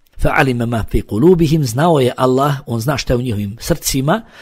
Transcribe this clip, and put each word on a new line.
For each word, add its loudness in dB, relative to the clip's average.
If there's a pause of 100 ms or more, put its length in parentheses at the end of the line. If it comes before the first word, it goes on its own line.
(180)
فَعَلِمَ 0
مَا -2
فِي 2
قُلُوبِهِمْ, 4
znao 2
je 2
Allah, 2 (120)
on -4
zna -2
šta -4
je 2
u -2
njihovim -6
srcima, -2 (200)